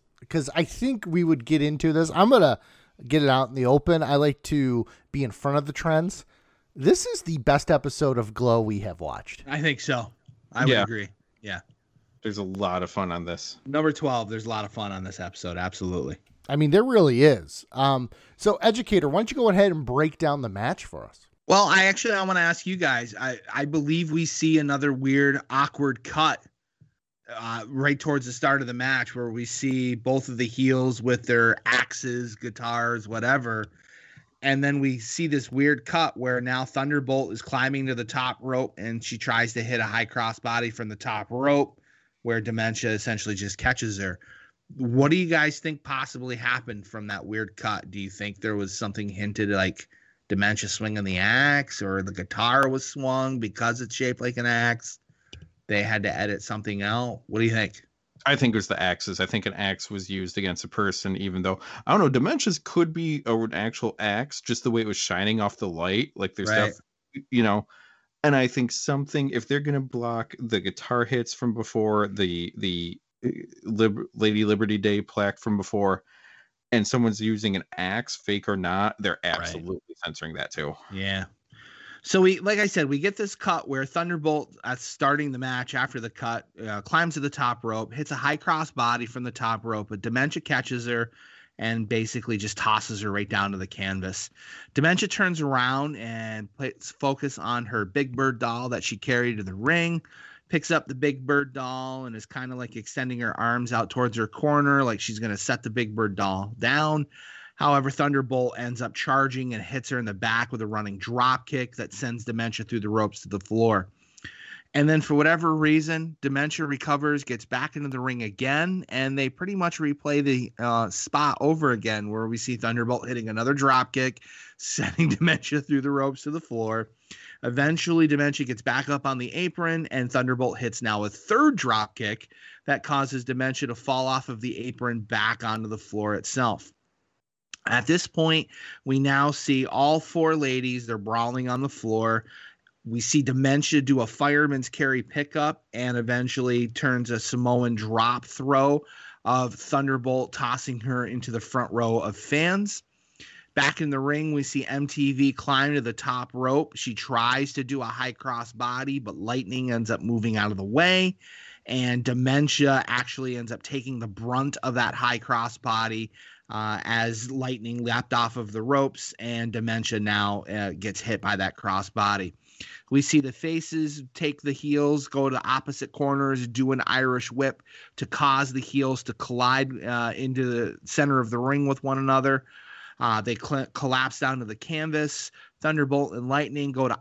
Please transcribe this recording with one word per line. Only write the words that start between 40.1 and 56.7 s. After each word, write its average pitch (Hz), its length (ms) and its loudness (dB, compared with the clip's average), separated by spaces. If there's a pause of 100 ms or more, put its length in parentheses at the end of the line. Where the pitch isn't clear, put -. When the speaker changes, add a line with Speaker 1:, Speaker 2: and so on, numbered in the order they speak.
Speaker 2:
from 113 160 -8
the 107 60 -10
top 107 360 -8
rope 143 500 2 (420)
where 113 180 0
Dementia 113 500 -2
essentially 107 440 -2
just 98 240 -6
catches 113 400 -2
her. 95 220 -6 (560)
What 131 340 4
do 170 60 6
you 180 100 2
guys 151 340 2
think 151 240 -8
possibly 131 520 -8
happened 117 500 -4
from 107 200 -12
that 101 180 -8
weird 107 320 -6
cut? 104 340 -4
Do 101 100 -10
you 98 100 -8
think 101 300 -10
there 107 160 -2
was 98 200 -4
something 104 320 -6
hinted 104 400 -4
like 95 400 0 (400)
Dementia 101 400 0
swinging 107 360 -4
the 92 140 -2
axe 139 640 2
or 98 200 -2
the 95 100 -6
guitar 120 560 2
was 135 160 -2
swung 131 540 -2
because 117 420 -2
it's 117 140 -8
shaped 123 260 -2
like 123 160 -2
an 120 100 -2
axe? 120 520 0 (720)
They 101 140 2
had 107 220 -2
to 98 120 -2
edit 101 260 -2
something 107 400 -6